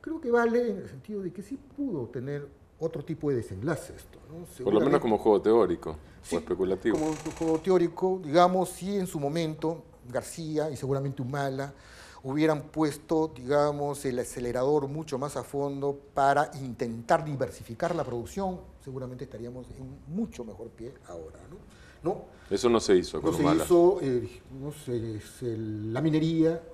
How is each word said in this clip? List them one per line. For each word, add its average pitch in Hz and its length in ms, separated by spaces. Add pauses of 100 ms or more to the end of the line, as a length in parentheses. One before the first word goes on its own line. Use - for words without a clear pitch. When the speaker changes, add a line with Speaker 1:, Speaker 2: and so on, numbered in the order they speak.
Speaker 1:
creo 320 180
que 240 120
vale 233 400
en 196 80
el - 100
sentido 196 320
de 180 100
que 202 100
sí 277 160 (200)
pudo 185 320
tener 143 360 (340)
otro 160 260
tipo 151 240
de 131 80
desenlace 110 580
esto, - 320
¿no? - 0
Speaker 2:
Por 156 60
lo 165 80
menos 170 140
Speaker 1:
Seguramente 127 440
Speaker 2:
como 113 180
juego 104 240
teórico 104 560 (240)
Speaker 1:
Sí, - 140
Speaker 2:
o - 40
especulativo. 180 580
Speaker 1:
como 156 140
un 151 40 (220)
juego 160 220
teórico, 185 640
digamos, 175 460
sí 196 280
en 185 100
su 156 120
momento 156 640 (280)
García 151 600
y 131 60
seguramente 139 440
Humala 139 520 (500)
hubieran 151 400
puesto, 156 720
digamos, 143 680
el 123 140
acelerador 127 680
mucho 151 320
más 143 180
a 123 60
fondo 139 540 (160)
para 139 360 (120)
intentar 120 640
diversificar 147 720
la 147 80
producción, 151 560 (240)
seguramente 127 420
estaríamos 120 420 (100)
en 131 220 (140)
mucho 202 300
mejor 104 260
pie 117 240 (140)
ahora, 82 300 (120)
¿no? 185 80 (440)
¿No? 180 220 (260)
Speaker 2:
Eso 101 200
no 113 100
se 98 160
hizo 80 260
con 80 100
Speaker 1:
No 160 60
se 151 60
Speaker 2:
Humala. 156 200
Speaker 1:
hizo, 175 380
eh, 120 400 (180)
no 147 120
sé, 113 460
es - 260
el, 110 500
la 131 80
minería 160 600 (120)